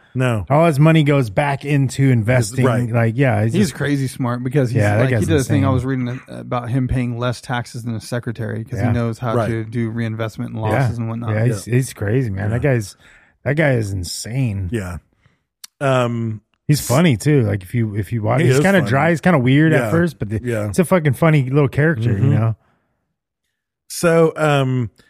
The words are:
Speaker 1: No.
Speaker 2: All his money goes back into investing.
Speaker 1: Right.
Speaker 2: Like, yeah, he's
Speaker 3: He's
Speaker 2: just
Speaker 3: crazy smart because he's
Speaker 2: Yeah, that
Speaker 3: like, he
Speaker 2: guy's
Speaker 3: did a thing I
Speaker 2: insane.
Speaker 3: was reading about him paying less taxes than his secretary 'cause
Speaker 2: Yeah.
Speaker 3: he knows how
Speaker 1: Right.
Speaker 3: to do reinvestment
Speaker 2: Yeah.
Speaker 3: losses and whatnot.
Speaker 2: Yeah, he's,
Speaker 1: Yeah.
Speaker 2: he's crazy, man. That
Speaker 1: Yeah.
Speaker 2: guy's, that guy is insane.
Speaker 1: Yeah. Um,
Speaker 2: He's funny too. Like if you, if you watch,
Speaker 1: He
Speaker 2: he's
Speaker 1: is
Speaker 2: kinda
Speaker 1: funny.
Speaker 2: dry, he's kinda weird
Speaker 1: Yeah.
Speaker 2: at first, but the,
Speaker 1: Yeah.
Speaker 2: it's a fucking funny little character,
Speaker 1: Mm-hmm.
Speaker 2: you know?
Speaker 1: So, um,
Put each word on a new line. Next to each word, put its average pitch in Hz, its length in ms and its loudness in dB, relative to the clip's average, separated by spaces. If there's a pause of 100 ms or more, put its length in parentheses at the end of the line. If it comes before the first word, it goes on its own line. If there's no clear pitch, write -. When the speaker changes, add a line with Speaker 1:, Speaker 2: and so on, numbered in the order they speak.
(180)
Speaker 1:
No. 120 320 -2
Speaker 2:
All 156 160 4
his 151 140 2
money 160 240 6
goes 139 260 2
back 139 360 -2
into 139 440 2
investing. 120 560 2
Speaker 1:
Right. 120 240 0
Speaker 2:
Like, 113 280 0
yeah, 117 260 2
he's 113 100 0
Speaker 3:
He's 196 120 2
Speaker 2:
just 131 100 -4
Speaker 3:
crazy 139 320 -2
smart 123 380 -4
because 131 240 0
he's 110 80 -2
Speaker 2:
Yeah, 104 180 2
that 110 60 2
Speaker 3:
like, 131 80 2
he 123 60 0
Speaker 2:
guy's 110 120 0
Speaker 3:
did 165 140 2
a - 20 -2
thing 139 220 2
I - 20 2
Speaker 2:
insane. 135 60 2
Speaker 3:
was 127 120 0
reading 127 440 -6
about 123 400 -8
him 127 180 0
paying 120 320 -2
less 123 220 -4
taxes 120 420 -8
than 117 100 -6
his 110 120 -8
secretary 110 580 -6
'cause 113 160 -8
Speaker 2:
Yeah. 123 80 0
Speaker 3:
he 120 60 0
knows 117 260 -2
how 117 160 -4
Speaker 1:
Right. 120 140 0
Speaker 3:
to 113 160 -4
do 113 240 -4
reinvestment 113 640 -6
Speaker 2:
Yeah. 110 60 -8
Speaker 3:
losses 113 360 0
and 113 120 -6
whatnot. 113 220 -6
Speaker 2:
Yeah, 107 160 0
he's, 104 200 -4
Speaker 1:
Yeah. 110 80 -2
Speaker 2:
he's 127 160 0
crazy, 113 380 -2
man. 98 220 -4
That 117 120 -2
Speaker 1:
Yeah. 143 120 0
Speaker 2:
guy's, 107 200 -6 (480)
that 139 140 -2
guy 151 160 2
is 110 180 -2
insane. 98 800 -4
Speaker 1:
Yeah. 92 280 -6 (840)
Um, 120 580 -2 (280)
Speaker 2:
He's 147 140 2
funny 135 340 4
too. 143 280 2
Like 101 180 -2
if 92 140 -10
you, 110 200 -2
if 104 160 -6
you 113 120 -4
watch, 117 180 2
Speaker 1:
He - 60 4
Speaker 2:
he's 127 80 4
Speaker 1:
is 143 60 4
Speaker 2:
kinda 190 180 4
Speaker 1:
funny. 123 100 0
Speaker 2:
dry, 139 220 2
he's 160 100 -2
kinda 180 160 4
weird 139 340 4
Speaker 1:
Yeah. 135 140 2
Speaker 2:
at 107 60 -4
first, 170 260 0
but 107 120 -8
the, 110 140 -2
Speaker 1:
Yeah. 110 240 -2
Speaker 2:
it's 98 120 0
a - 60 2
fucking 151 280 2
funny 156 360 4
little 139 180 2
character, 123 460 0
Speaker 1:
Mm-hmm. 98 120 0
Speaker 2:
you 107 140 4
know? 110 160 0 (1300)
Speaker 1:
So, 165 480 2
um, 135 540 0 (200)